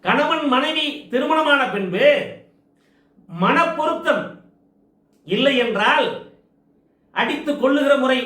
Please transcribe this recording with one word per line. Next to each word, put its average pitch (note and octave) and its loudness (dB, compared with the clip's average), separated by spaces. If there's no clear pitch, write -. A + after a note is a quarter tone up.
கணவன் D4 0
மனைவி D4+ 0
திருமணமான D4 0
பின்பு G3 -2
மனப்பொருத்தம் D4+ -2
இல்லை B3 0
என்றால் A#3 0
அடித்து C#4+ 0
கொள்ளுகிற C#4 2
முறை B3+ 2